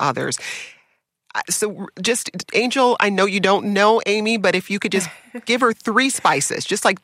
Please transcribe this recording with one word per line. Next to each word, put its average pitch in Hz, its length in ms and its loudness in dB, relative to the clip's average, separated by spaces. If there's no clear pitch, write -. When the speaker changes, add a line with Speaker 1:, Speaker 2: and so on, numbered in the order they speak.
Speaker 1:
others?" 131 360 -2
Uh, - 140 -4
so 208 280 -4
r-, 196 100 -10
just, 233 280 -2
Angel, 247 480 2
I 208 80 4
know 196 160 2
you 196 160 0
don't 196 260 2
know 208 380 4
Amy, 214 320 0
but 190 180 2
if 185 140 -4
you 202 100 -4
could 208 120 -4
just 180 180 -2
Speaker 2:
<laughs> - 180 -16
Speaker 1:
give 240 160 0
her 233 120 4
three 240 360 0
spices, - 560 0
just, - 200 -2
like, 196 180 0